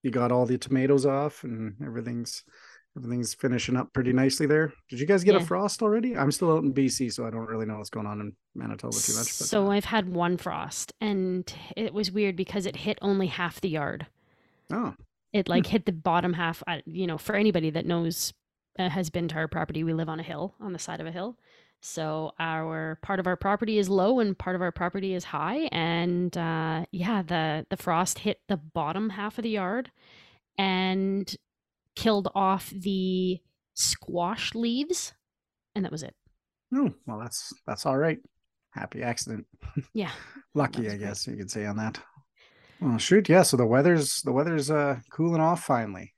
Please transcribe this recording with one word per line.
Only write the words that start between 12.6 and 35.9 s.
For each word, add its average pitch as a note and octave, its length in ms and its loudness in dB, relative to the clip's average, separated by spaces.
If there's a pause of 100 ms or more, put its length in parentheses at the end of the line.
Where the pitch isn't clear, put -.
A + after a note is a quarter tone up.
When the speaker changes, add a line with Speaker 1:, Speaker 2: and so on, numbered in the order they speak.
Speaker 2:
it B2 100 -6
hit D#3 240 -4
only F#3+ 280 2
half E3+ 300 -4
the E3 120 -2
yard. D3+ 360 -4 (640)
Speaker 1:
Oh. A3+ 260 -4 (360)
Speaker 2:
It, G3 160 0
like, F3 160 4
Speaker 1:
Hmm. - 80 -4
Speaker 2:
hit G#3 140 2
the G3+ 60 0
bottom F3 420 2
half. E3 320 -4
I, E3 180 -6
you F3 220 -4
know, D#3+ 100 -4
for G#3 180 -2
anybody F3+ 360 4
that D#3 160 -2
knows, E3+ 480 0 (440)
uh, F3+ 120 0
has E3 180 -2
been E3+ 200 -2
to D#3 80 -4
our D#3 120 -2
property, D#3+ 340 -4
we E3 120 0
live D#3+ 160 -2
on D#3+ 100 -6
a - 20 -10
hill, D#3+ 380 -8
on G3 140 -8
the D#3+ 40 -10
side - 220 -8
of D#3+ 60 -8
a E3 60 -8
hill. G3 260 -8 (460)
So D#3 540 -4
our, D#3+ 640 -4
part G3 160 -2
of F3+ 80 -2
our F3+ 80 2
property G#3 420 0
is G3 120 2
low G3+ 320 4
and G3+ 180 2
part F#3 160 -2
of F3+ 80 -2
our F3 80 0
property F#3 440 -2
is F3 100 -4
high. F#3 480 -2
And, F3 680 0
uh, D#3+ 540 -2
yeah, F#3+ 300 0
the, D#3+ 480 0
the F#3+ 60 -2
frost F3 440 0
hit - 260 -2
the G3 100 0
bottom E3 540 -4
half G3+ 260 -6
of A#3 60 -6
the A3+ 80 -2
yard G#3+ 400 -2 (680)
and F#3+ 760 2 (640)
killed G3+ 400 2
off F#3+ 340 2
the F#3 720 0 (340)
squash - 800 -2
leaves. B3 580 -2 (600)
And G3 100 0
that - 60 -6